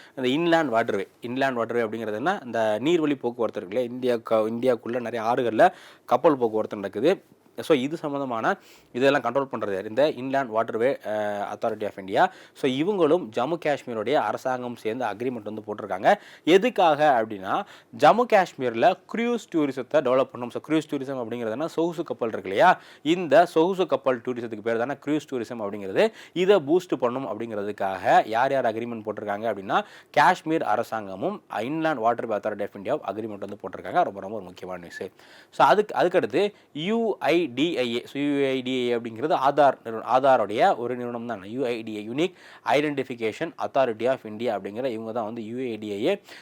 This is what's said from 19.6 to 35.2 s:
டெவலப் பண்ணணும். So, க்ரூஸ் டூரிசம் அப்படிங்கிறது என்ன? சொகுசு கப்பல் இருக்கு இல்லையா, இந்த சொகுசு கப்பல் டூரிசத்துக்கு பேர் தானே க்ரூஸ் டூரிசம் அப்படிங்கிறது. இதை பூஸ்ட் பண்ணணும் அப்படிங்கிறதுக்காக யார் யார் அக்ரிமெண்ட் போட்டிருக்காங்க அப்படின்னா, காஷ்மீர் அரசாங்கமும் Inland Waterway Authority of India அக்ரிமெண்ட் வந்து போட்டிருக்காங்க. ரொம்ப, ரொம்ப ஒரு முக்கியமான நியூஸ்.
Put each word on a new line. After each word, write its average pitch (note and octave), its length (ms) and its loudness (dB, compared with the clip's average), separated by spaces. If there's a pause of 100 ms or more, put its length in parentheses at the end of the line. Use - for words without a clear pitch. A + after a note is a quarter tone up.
டெவலப் C3 380 4
பண்ணணும். A#2+ 180 -8
So, A2+ 180 -8
க்ரூஸ் D#3 220 0
டூரிசம் C3+ 360 -6
அப்படிங்கிறது A2+ 240 -4
என்ன? C#3+ 180 -4
சொகுசு E3 340 -2
கப்பல் A#2+ 260 -4
இருக்கு G2+ 200 -6
இல்லையா, D3+ 320 6 (220)
இந்த E3+ 440 4
சொகுசு F3 400 2
கப்பல் C3 340 0
டூரிசத்துக்கு A#2 400 -6
பேர் A2+ 180 -2
தானே B2+ 140 -2
க்ரூஸ் C#3+ 400 -4
டூரிசம் A#2 300 -6
அப்படிங்கிறது. G#2 500 0 (200)
இதை F#3 240 4
பூஸ்ட் E3 440 2
பண்ணணும் B2+ 280 -2
அப்படிங்கிறதுக்காக G#2 1000 0
யார் B2 240 0
யார் C3 120 0
அக்ரிமெண்ட் A2+ 420 -4
போட்டிருக்காங்க G#2 480 -4
அப்படின்னா, A#2 300 -2 (260)
காஷ்மீர் D#3+ 520 2
அரசாங்கமும் A2 880 -4
Inland D3+ 480 -2
Waterway A2+ 420 0
Authority G#2 220 -4
of G2+ 80 -6
India G2+ 360 -4
அக்ரிமெண்ட் G#2 320 -8
வந்து G2+ 180 -10
போட்டிருக்காங்க. G2+ 480 -4
ரொம்ப, G2 160 -6
ரொம்ப G2 160 -10
ஒரு G2 80 -10
முக்கியமான F2+ 360 -12
நியூஸ். F2 320 -12 (380)